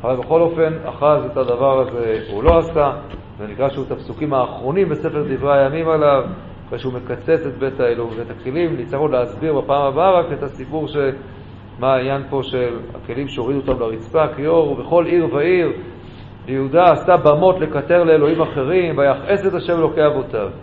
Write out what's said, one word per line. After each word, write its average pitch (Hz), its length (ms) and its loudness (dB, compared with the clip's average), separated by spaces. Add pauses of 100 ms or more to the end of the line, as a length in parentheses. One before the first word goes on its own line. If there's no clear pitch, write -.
אבל 127 120 0
בכל 160 240 2
אופן, 165 320 2 (120)
אחז 147 400 2
את 127 120 -6
הדבר 131 440 2
הזה 117 380 -2 (120)
הוא 101 120 -6
לא 165 160 6
עשה, 156 340 0 (460)
ונקרא 107 300 -4
שהוא 135 180 -4
את - 40 -12
הפסוקים 135 440 -6
האחרונים 131 540 0
בספר 151 400 -4
דברי 135 300 2
הימים 156 300 2
עליו, 147 360 4 (480)
אחרי 120 80 -6
שהוא 131 120 -6
מקצץ 127 540 -2
את 127 120 -8
בית 131 220 -4
האלוה-, 117 260 0 (100)
ואת 117 140 -10
הכלים, 156 460 -4
נצטרך 131 240 -6
עוד 147 100 0
להסביר 135 500 0
בפעם 143 220 0
הבאה 143 280 2
רק 175 220 4
את 139 100 -6
הסיפור 139 460 -8
ש-, - 80 -6 (840)
מה 131 160 2
העניין 135 360 0
פה 139 120 -2
של 120 360 -2 (160)
הכלים 135 340 -8
שהורידו 135 320 -2
אותם 127 220 -2
לרצפה, 113 540 0
כיור, 156 340 2
ובכל 165 360 2
עיר 165 280 2
ועיר, 160 380 2 (760)
ליהודה 135 360 2
עשתה 175 320 4
במות 165 440 4
לקטר 156 440 2
לאלוהים 165 360 4
אחרים, 156 580 0
ויחס 143 480 2
את 185 80 0
השם 170 240 0
אלוקי 156 280 2
אבותיו. 123 420 -2 (140)